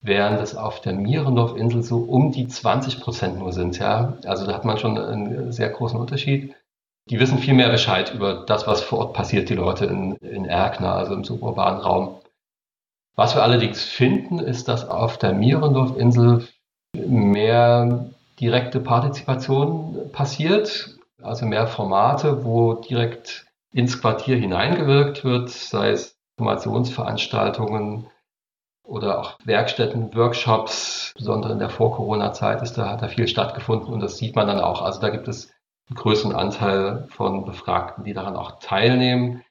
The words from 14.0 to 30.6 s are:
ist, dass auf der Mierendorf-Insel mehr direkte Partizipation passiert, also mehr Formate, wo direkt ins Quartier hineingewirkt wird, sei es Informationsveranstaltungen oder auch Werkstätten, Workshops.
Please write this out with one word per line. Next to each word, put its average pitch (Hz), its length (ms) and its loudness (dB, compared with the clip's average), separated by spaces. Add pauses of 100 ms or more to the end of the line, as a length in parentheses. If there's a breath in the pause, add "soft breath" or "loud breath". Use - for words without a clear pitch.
ist, 123 300 -4
dass 120 200 -4
auf 113 300 -2
der 95 160 2
Mierendorf-Insel 120 1120 4 (480)
mehr 120 1120 4 (300)
direkte 123 400 0
Partizipation 135 1300 0
passiert, - 840 -2 (260)
also 117 240 -6
mehr 110 220 2
Formate, 120 760 2
wo 117 300 4
direkt - 720 -4 (260)
ins 123 280 0
Quartier 120 360 2
hineingewirkt 139 880 2
wird, 123 240 0
sei 104 420 -2
es - 280 -4 (180)
Informationsveranstaltungen 107 1700 -2 (800)
oder 104 360 -4
auch - 240 -10
Werkstätten, 110 680 0
Workshops. - 1000 0